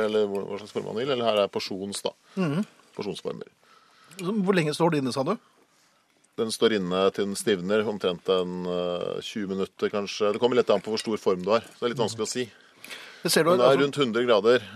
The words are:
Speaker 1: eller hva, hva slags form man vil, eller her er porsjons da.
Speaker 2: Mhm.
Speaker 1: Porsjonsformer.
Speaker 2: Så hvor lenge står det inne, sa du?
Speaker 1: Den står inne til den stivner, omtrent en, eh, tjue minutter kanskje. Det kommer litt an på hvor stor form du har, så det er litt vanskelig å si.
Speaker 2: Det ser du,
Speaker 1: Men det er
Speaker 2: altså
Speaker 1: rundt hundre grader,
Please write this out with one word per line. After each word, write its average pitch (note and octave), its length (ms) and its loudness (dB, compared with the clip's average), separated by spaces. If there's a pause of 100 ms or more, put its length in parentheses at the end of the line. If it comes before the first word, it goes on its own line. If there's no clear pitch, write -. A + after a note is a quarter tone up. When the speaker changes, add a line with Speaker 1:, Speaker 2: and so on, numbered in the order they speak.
Speaker 1:
eller G#2+ 220 2
hva, G2 200 -4
hva G2 120 -8
slags G#2 140 -16
form G#2 120 -6
man G2 100 -8
vil, B2+ 160 -4
eller B2 140 -2
her G#2+ 180 2
er G2 40 0
porsjons G2+ 560 -8
da. - 80 -4 (240)
Speaker 2:
Mhm. F3+ 300 -2 (300)
Speaker 1:
Porsjonsformer. - 520 -8 (720)
Speaker 2:
Så F#3 140 -6 (120)
hvor G3 100 2
lenge D#3 220 2
står E3+ 160 4
det D#3 100 2
inne, B2+ 120 -2
sa C3+ 100 -2
du? F#3+ 140 -2 (1000)
Speaker 1:
Den A#2 140 0
står A2 220 2
inne F#2 400 2
til G#2 120 -2
den G2 100 -6
stivner, G2+ 500 0
omtrent F#2+ 440 -4
en, F2+ 360 0
eh, F2 560 -4
tjue G#2 260 -8
minutter F#2+ 420 -4
kanskje. G#2 440 -2
Det - 80 -4
kommer B2 140 2
litt A#2 140 2
an G2+ 120 4
på - 100 -10
hvor A2 80 -2
stor G#2+ 180 -4
form F#2 260 0
du G2 80 0
har, A2+ 100 4
så - 200 -18
det - 20 -10
er A#2+ 120 -2
litt A#2+ 80 -2
vanskelig G#2+ 220 -4
å - 20 -6
si. B2 180 -6 (800)
Speaker 2:
Det E3+ 80 0
ser E3 120 4
du, D#3+ 80 2
Speaker 1:
Men F3+ 80 4
det B2 60 6
er B2+ 120 8
Speaker 2:
altså C#3 60 4
Speaker 1:
rundt C#3 120 -2
hundre B2 300 0
grader, A#2 360 6 (140)